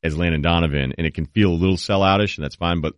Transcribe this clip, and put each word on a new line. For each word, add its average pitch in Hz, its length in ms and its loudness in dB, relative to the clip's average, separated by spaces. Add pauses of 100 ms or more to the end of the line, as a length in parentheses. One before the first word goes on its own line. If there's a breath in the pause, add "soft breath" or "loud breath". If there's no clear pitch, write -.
as 80 140 -2
Landon 82 240 0
Donovan, 73 560 0
and 82 80 -2
it 76 80 -2
can 80 140 -6
feel 101 240 2
a - 20 2
little 92 240 2
selloutish, 98 600 0
and 78 60 -8
that's 69 120 -8
fine." 87 260 -2
But, 76 160 -4